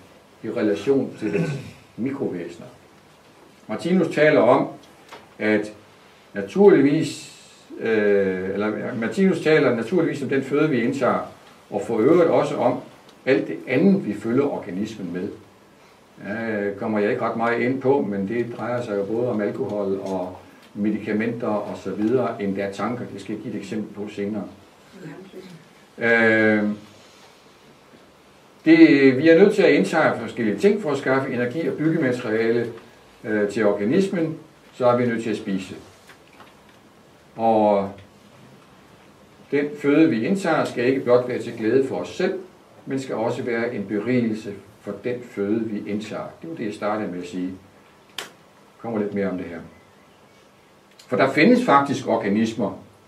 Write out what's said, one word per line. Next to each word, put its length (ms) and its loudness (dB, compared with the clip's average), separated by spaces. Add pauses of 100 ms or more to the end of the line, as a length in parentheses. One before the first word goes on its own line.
(440)
i 60 -8
relation 680 0
til 140 -2
dets 180 0 (460)
mikrovæsener. 720 -6 (1000)
Martinus 460 0
taler 260 6
om, 260 4 (720)
at 340 0 (600)
naturligvis, 1040 4 (400)
øh, 760 2
eller 180 -2 (280)
Martinus 420 2
taler 340 4
naturligvis 480 -2
om 60 -6
den 140 0
føde, 260 0
vi 120 0
indtager, 500 -2 (380)
og 180 -4
for 120 0
øvrigt 300 6
også 260 0
om 240 0 (460)
alt 220 2
det 100 -8 (100)
andet, 400 2
vi 60 -2
fylder 320 0
organismen 680 -6
med. 160 -6 (1000)
Øh, 440 -4
kommer 240 -2
jeg 120 2
ikke 100 -2
ret 160 -4
meget 240 0
ind 200 0
på, 280 2
men 180 -4
det 180 -2 (120)
drejer 240 -6
sig 160 -4
jo 60 0
både 260 -2
om 120 -2
alkohol 600 -4
og 340 -6 (360)
medicamenter 720 -2
og 300 -4
så 140 -8
videre, 520 0
endda 280 -4
tanker. 420 -6
Det 80 -12
skal 120 -10
jeg 100 -10
give 100 -10
et 60 -8
eksempel 340 -8
på 180 -10
senere. 320 -6 (1500)
Øh, 680 4 (2000)
det, 520 8
vi 120 6
er 100 8
nødt 160 8
til 60 4
at 120 6
indtage 480 2
forskellige 360 -4
ting 240 4
for 100 -2
at 60 0
skaffe 360 -2
energi 340 -4
og 60 -2
byggemateriale, 960 0 (560)
øh, 260 -2
til 160 0
organismen, 720 0 (360)
så 140 0
er 100 4
vi 80 0
nødt 180 -2
til 60 -4
at 80 -2
spise. 380 -8 (1600)
Og 560 2 (1600)
den 140 0 (160)
føde, 280 4
vi 180 0
indtager, 380 0
skal 200 -4
ikke 140 2
blot 280 2
være 140 -6
til 160 -10
glæde 300 2
for 80 -6
os 140 -6
selv, 300 -4 (460)
men 140 -6
skal 160 -8
også 280 -4
være 320 -4
en 100 -8
berigelse 680 -2 (280)
for 100 -10 (120)
den 200 -4
føde, 420 -2
vi 240 -8
indtager. 380 -8 (140)
Det 60 -14
er 40 -12
jo 60 -12
det, 80 -8
jeg 80 -6
startede 380 -6
med 100 -10
at 60 -12
sige. 260 -8 (640)
Der 640 -20
kommer 180 -6
lidt 140 -4
mere 160 -2
om 80 -4
det 80 -10
her. 140 -12 (1500)
For 100 -2
der 140 2
findes 340 4
faktisk 420 2
organismer, 760 -2 (240)